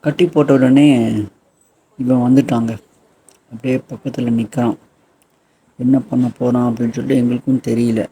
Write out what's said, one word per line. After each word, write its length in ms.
கட்டி 240
போட்ட 280
உடனே 340
இவன் 220
வந்துட்டாங்க, 500
அப்படியே 380
பக்கத்துல 400
நிக்கிறான். 480
என்ன 200
பண்ண 380
போறான் 360
அப்படின்னு 200
சொல்லிட்டு 280
எங்களுக்கும் 440
தெரியல. 460